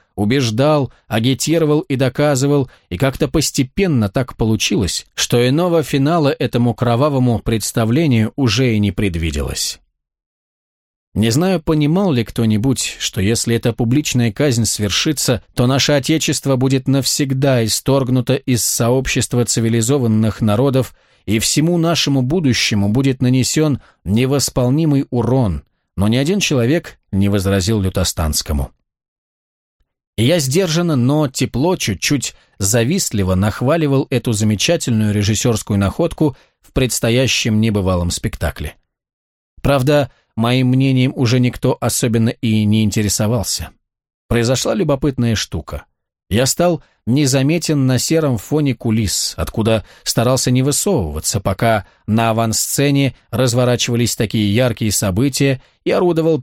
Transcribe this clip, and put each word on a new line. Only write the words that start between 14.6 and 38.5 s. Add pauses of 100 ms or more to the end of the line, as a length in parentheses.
свершится, (120)
то
наше
Отечество
будет
навсегда
исторгнуто
из
сообщества
цивилизованных
народов, (320)
и
всему
нашему
будущему
будет
нанесен (240)
невосполнимый
урон, (340)
но
ни
один
человек (140)
не
возразил
Лютостанскому. (1400)
И
я
сдержанно,
но
тепло,
чуть-чуть (240)
завистливо
нахваливал
эту
замечательную
режиссёрскую
находку (240)
в
предстоящем
небывалом
спектакле. (840)